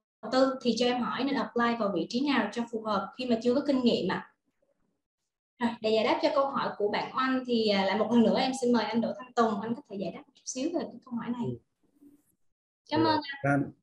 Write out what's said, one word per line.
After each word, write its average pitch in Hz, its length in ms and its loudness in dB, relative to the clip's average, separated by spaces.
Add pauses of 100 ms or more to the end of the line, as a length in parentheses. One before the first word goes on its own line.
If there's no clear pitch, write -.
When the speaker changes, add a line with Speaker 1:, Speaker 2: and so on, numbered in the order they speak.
(320)
Speaker 1:
tư 262 300 4
thì 233 160 2
cho 240 80 2
em 247 160 0
hỏi 233 220 -4
nên 277 120 0
apply 233 440 0
vào 202 140 -2
vị 170 160 -2
trí 269 180 -2
nào 233 240 0
cho 233 200 -4
phù 214 100 -6
hợp 202 360 -4
khi 254 80 -8
mà 233 180 0
chưa 247 120 4
có 294 120 2
kinh 254 160 2
nghiệm 185 280 2
ạ? - 220 -8 (1300)
Rồi, 233 120 0 (100)
để 220 80 0
giải 220 140 2
đáp 320 180 2
cho 311 140 2
câu 277 140 2
hỏi - 280 -4
của 208 120 0
bạn 226 280 -4
Oanh 254 300 0
thì, 226 200 2
à, 196 180 2
lại 196 120 0
một 208 140 0
lần 233 120 8
nữa 196 160 4
em 262 120 0 (100)
xin 247 120 2
mời 220 100 2
anh 226 180 -2
Đỗ 226 160 -2
Thanh - 160 -16
Tùng, 220 280 0
anh 233 140 -4
có - 140 -12
thể 196 100 -10
giải 185 120 -6
đáp - 160 -12
một - 80 -20
chút - 100 -20
xíu 269 280 -6
về 330 60 -2
cái - 260 -10
câu 240 80 -14
hỏi 233 160 -6
này. 240 160 -4
Speaker 2:
Ừ. 123 120 -4 (1300)
Speaker 1:
Cảm 311 140 2
Speaker 2:
Ừ, - 20 4
Speaker 1:
ơn 302 160 2 (220)
anh. 139 180 4
Speaker 2:
anh, - 100 -6 (120)